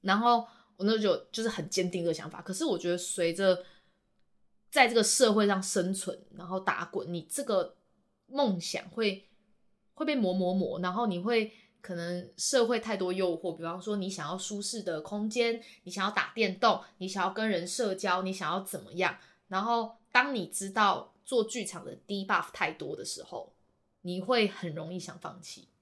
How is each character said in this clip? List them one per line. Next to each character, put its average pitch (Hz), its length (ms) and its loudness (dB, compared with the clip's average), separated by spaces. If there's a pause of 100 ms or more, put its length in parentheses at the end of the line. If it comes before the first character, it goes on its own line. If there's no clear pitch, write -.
然 196 180 4
后 233 260 6 (320)
我 185 80 -6
那 220 140 4
时 208 100 2
候 175 80 6
就， - 140 -6
就 220 120 -6
是 226 60 2
很 170 220 -4
坚 180 180 0
定 175 140 -4
这 170 60 0
个 165 40 2
想 160 160 -6
法。 - 140 -14
可 190 100 -8
是 190 120 -2
我 247 120 2
觉 175 140 -2
得 175 80 0
随 170 340 0
着 180 320 4 (1040)
在 262 200 6
这 220 80 -2
个 226 60 6
社 220 300 6
会 208 140 6
上 190 160 2
生 190 320 0
存， - 260 -8 (160)
然 180 100 -12
后 185 120 -4
打 190 280 -2
滚， - 280 -6
你 170 160 -4
这 285 140 -4
个 185 320 0 (500)
梦 247 340 0
想 - 300 -6
会， 208 380 -2 (680)
会 320 100 -4
被 302 120 2
磨 190 180 2
磨 185 180 2
磨， 190 280 0
然 180 120 -2
后 233 140 0
你 180 140 -2
会 220 320 0 (280)
可 - 140 -10
能 175 420 -6
社 247 300 2
会 226 140 0
太 220 160 -4
多 185 160 0
诱 180 280 0
惑， 170 160 -6
比 170 60 -12
方 170 180 -6
说 208 160 -2
你 190 140 -2
想 160 180 -8
要 170 80 -4
舒 202 240 -6
适 208 220 -6
的 160 180 -2
空 208 300 -4
间， 233 320 2 (220)
你 180 80 -12
想 190 120 -2
要 202 60 0
打 - 240 -2
电 196 240 0
动， - 240 4 (160)
你 185 80 -6
想 190 160 -2
要 185 80 2
跟 214 180 -2
人 180 180 0
社 202 280 0
交， 190 280 0
你 190 100 -2
想 170 180 -4
要 185 100 0
怎 190 220 -8
么 - 120 -18
样， 175 220 0 (300)
然 190 160 -2
后 233 340 0 (140)
当 262 240 4
你 202 140 -4
知 196 220 -6
道 196 440 2 (100)
做 233 200 2
剧 240 200 -6
场 190 200 -12
的 - 120 -12 (120)
debuff 196 440 0
太 160 200 -2
多 156 240 -8
的 - 80 -10
时 - 180 -10
候， - 320 -12 (460)
你 180 200 -6
会 214 280 4
很 170 260 -6
容 165 180 -8
易 185 60 -6
想 - 220 -12
放 180 200 -10
弃。 - 280 -18 (140)